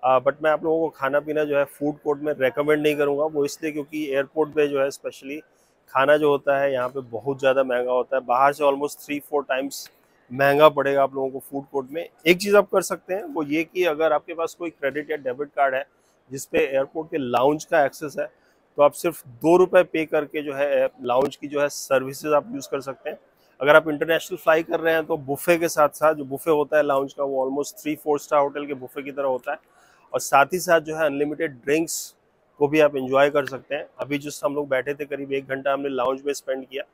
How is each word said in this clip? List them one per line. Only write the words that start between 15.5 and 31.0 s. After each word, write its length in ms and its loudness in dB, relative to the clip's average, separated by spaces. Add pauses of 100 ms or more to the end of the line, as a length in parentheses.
कार्ड 260 0
है 100 -4 (460)
जिस 140 -12
पे 140 -2
एयरपोर्ट 520 -2
के 60 -6
लाउंज 480 0
का 200 2
एक्सेस 340 -8
है 60 -4 (520)
तो 60 6
आप 80 6
सिर्फ 360 -6
दो 300 2
रुपये 260 6
पे 220 -2
करके 360 -2
जो 120 -6
है 360 2 (120)
लाउंज 340 2
की 120 -14
जो 140 -2
है 80 2
सर्विसेज 640 -2
आप 200 4
यूज़ 180 -10
कर 100 -4
सकते 280 -10
हैं। 80 -12 (420)
अगर 160 6
आप 140 6
इंटरनेशनल 480 -2
फ्लाई 260 2
कर 160 -4
रहे 140 2
हैं 120 0
तो 120 -4
बुफे 400 0
के 100 -2
साथ 220 2
साथ, 240 2
जो 120 -6
बुफे 260 -4
होता 260 2
है 60 4
लाउंज 300 0
का, 100 -4
वो 220 -2
almost 360 -6
three 160 -4
four 220 0
स्टार 220 0
होटल 240 -4
के 80 -8
बुफे 300 -14
की 80 -12
तरह 160 -4
होता 240 -4
है। 60 -8 (560)
और 60 -2
साथ 260 4
ही 140 -6
साथ 220 2
जो 140 -8
है 100 0